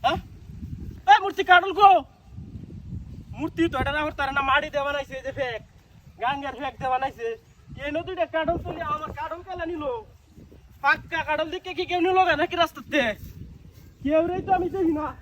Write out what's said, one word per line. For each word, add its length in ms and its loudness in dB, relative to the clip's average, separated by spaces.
হ্যাঁ? 160 2
এই 100 8
মূর্তি 220 -2
কাটল 280 8
কো? 180 8
মূর্তি 400 -2
তো 100 -2
এটা 140 0
না, 180 -2
তার 220 -4
না 100 0
মাটি 280 2
দেওয়া 220 -2
নাইছে, 220 -6
এই 80 -10
যে 100 -8
ফেক। 280 -4
গাঙ্গের 400 -2
ফেক 180 -6
দেওয়া 200 0
নাইছে। 300 -4
এই 80 -4
নদীটা 340 -2
কাটল 320 0
তুইলে 240 -8
আমার 300 -4
কাটল 300 -8
কেলা 240 -8
নিল? 180 -6
পাক্কা 420 0
কাটল 280 -2
দিকে 240 -8
কি 100 -2
কেউ 160 0
নিল 240 6
গা 120 4
নাকি 200 0
রাস্তাতে? 460 0
কেউ 240 4
রেই 160 -4
তো 100 2
আমি 180 2
দেখি 220 2
না। 140 -2